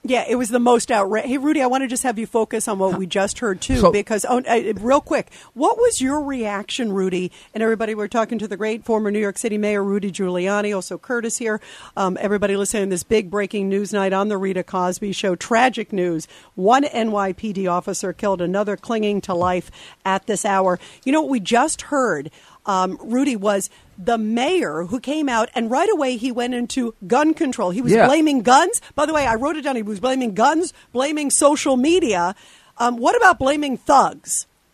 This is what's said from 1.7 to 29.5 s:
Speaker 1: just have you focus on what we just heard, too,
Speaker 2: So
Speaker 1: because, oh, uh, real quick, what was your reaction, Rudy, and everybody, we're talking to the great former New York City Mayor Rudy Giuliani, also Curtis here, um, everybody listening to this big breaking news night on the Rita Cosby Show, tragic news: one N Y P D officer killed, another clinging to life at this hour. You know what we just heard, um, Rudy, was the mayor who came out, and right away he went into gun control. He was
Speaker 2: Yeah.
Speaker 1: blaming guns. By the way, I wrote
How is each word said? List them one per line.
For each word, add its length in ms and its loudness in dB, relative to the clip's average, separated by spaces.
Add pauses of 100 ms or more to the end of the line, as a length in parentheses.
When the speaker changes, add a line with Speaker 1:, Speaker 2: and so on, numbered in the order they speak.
Speaker 1:
just 140 -6
have 160 -2
you 80 -6
focus 420 -2
on 100 -4
what 200 0
we 80 -4
just 320 -2
heard, 240 -4
too, 160 0
Speaker 2:
So 120 6
Speaker 1:
because, 380 -2
oh, 180 0
uh, 280 0
real 260 2
quick, 320 -4 (220)
what 240 0
was 220 2
your 220 -2
reaction, 680 -4
Rudy, 400 -2 (220)
and 80 -4
everybody, 320 0
we're 120 -6
talking 320 -2
to 80 -6
the 120 -8
great 260 -4
former 260 0
New 80 0
York 200 -2
City 180 -2
Mayor 260 0
Rudy 300 -2
Giuliani, 640 -2
also 240 -6
Curtis 400 -6
here, 200 -2 (380)
um, 240 -2
everybody 340 0
listening 300 -2
to 60 -2
this 120 -2
big 280 0
breaking 400 -2
news 240 -2
night 180 2
on 160 2
the 80 -2
Rita 260 -2
Cosby 500 -4
Show, 240 -2
tragic 540 0
news: 380 -2 (260)
one 300 4
N 260 -2
Y 220 -2
P 220 -8
D 120 -2
officer 460 -2
killed, 300 -2
another 340 -2
clinging 460 -2
to 100 -6
life 380 -2 (340)
at 220 -2
this 180 -2
hour. 340 2 (260)
You 80 0
know 100 2
what 80 -4
we 100 0
just 420 0
heard, 480 -2 (360)
um, 340 0
Rudy, 360 0
was 340 0 (260)
the 220 0
mayor 640 0
who 160 -6
came 300 -2
out, 240 2
and 160 -2
right 200 2
away 260 0
he 160 -4
went 200 -2
into 420 -4 (120)
gun 260 4
control. 380 -2
He 100 -4
was 120 2
Speaker 2:
Yeah. 140 8
Speaker 1:
blaming 360 4
guns. 400 4 (140)
By 100 2
the 80 -2
way, 100 2
I 120 0
wrote 200 -2